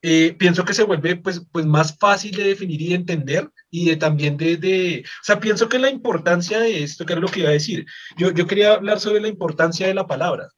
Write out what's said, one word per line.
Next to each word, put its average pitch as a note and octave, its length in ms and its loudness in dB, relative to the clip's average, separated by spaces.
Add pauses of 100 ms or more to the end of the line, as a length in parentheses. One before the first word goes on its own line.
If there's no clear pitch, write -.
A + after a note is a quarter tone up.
eh, E3 340 4
pienso F3+ 260 4
que G3 120 -2
se A3+ 80 4
vuelve, F3 320 0
pues, F3 260 -6 (100)
pues, D#3+ 140 -2
más D3+ 320 2
fácil G3+ 380 0
de G3+ 80 -4
definir F#3+ 400 -2
y E3+ 60 -4
de F3+ 60 0
entender E3 540 -4 (220)
y E3+ 180 0
de D#3+ 60 2
también D3+ 420 0
de, E3 200 0
de, F3+ 460 -2
o - 200 -20
sea, G3+ 160 2
pienso G#3+ 280 0
que B3+ 120 0
la C4+ 100 2
importancia F3+ 720 -2
de A3 240 0
esto, D3 200 -10
que F3 100 -4
era E3 80 -2
lo F3+ 80 -2
que - 100 -6
iba D#3+ 100 2
a D3+ 40 4
decir, D#3 300 -2 (320)
yo, F3+ 140 2
yo F3 160 0
quería G#3 280 4
hablar G3+ 260 0
sobre G#3 220 0
la G#3+ 60 -2
importancia E3+ 600 -2
de F#3+ 80 0
la F#3+ 100 -2
palabra - 520 -4